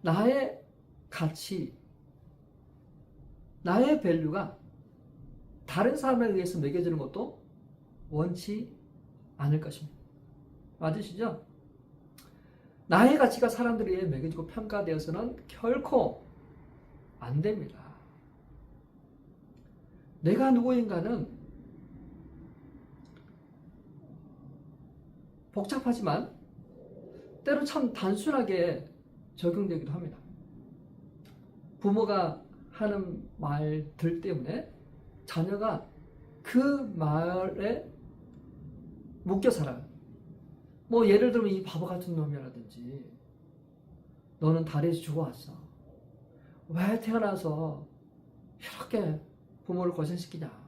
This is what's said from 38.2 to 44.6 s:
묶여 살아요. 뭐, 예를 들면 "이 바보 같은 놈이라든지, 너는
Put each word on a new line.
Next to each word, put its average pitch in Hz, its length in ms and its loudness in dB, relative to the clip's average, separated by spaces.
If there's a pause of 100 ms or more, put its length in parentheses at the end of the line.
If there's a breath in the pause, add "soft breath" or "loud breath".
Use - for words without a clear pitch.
묶여 196 260 4
살아요. 135 340 0 (1040)
뭐, 226 200 6
예를 220 240 10
들면 214 180 4
"이 190 140 0
바보 165 240 -4
같은 175 280 -4
놈이라든지, 131 960 -6 (1300)
너는 160 260 4